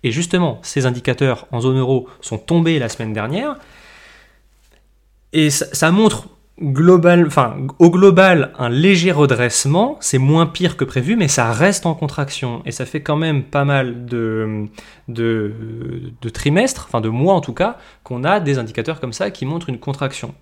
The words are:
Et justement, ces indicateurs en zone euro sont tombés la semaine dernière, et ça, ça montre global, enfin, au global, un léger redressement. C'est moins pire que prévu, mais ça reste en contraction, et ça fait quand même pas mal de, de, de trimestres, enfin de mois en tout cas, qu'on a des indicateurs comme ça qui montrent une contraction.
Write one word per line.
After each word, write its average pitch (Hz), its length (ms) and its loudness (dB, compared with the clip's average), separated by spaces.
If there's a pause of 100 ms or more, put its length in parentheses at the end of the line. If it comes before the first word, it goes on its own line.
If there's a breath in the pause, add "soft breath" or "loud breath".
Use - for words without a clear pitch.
Et 127 80 -2
justement, 170 520 -2
ces 131 240 -4
indicateurs 123 640 -2
en 117 80 -4
zone 131 180 0
euro 127 300 0 (140)
sont - 160 -8
tombés 165 400 2
la 120 100 -2
semaine 110 240 -8
dernière, 160 460 -6 (1800 loud breath)
et 151 160 4
ça, - 220 -2
ça 156 180 0
montre 196 380 2 (340)
global, 170 640 6
enfin, 139 320 0 (200)
au 170 120 8
global, 185 680 6
un 120 120 -2
léger 175 420 4
redressement. 143 880 2
C'est - 180 -2
moins 156 280 4
pire 170 320 -4
que 131 60 0
prévu, 131 320 -2
mais 180 120 2
ça 117 240 0
reste 180 320 0
en 165 100 0
contraction, 139 720 -6
et - 80 -10
ça 127 140 -8
fait 147 160 -8
quand 147 140 -2
même 151 260 0
pas 139 240 -2
mal 123 400 -2
de, 110 600 -4 (420 loud breath)
de, 113 440 -2 (680)
de 117 80 -8
trimestres, 185 580 -2
enfin 117 140 -2
de 110 80 -2
mois 147 240 2
en 156 80 0
tout 120 120 -10
cas, 214 220 -2 (260 loud breath)
qu'on 123 220 -8
a 196 160 2
des 139 180 -2
indicateurs 120 400 -6
comme 123 140 -8
ça 196 180 -4
qui 165 140 -10
montrent 156 240 -6
une 123 100 -6
contraction. 139 640 -8